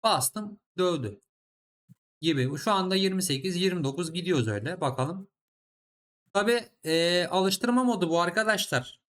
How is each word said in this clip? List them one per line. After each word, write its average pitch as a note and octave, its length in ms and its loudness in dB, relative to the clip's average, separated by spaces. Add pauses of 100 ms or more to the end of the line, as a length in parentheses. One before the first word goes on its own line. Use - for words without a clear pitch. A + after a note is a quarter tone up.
Bastım, G#3 580 -2 (180)
dövdü. D#3 420 -2 (1000)
Gibi. C#3+ 380 0
Şu A3 140 0
anda F#3+ 240 0
yirmi F#3+ 260 0
sekiz, F3 340 -2
yirmi F3+ 280 0
dokuz D#3+ 280 -4
gidiyoruz E3+ 360 0
öyle. B2 320 -4
Bakalım. D3+ 480 -4 (1040)
Tabii, A3+ 360 2 (160)
e, E3+ 460 2
alıştırma G3 540 2
modu F#3 260 2
bu E3+ 100 4
arkadaşlar. F3 800 0 (100)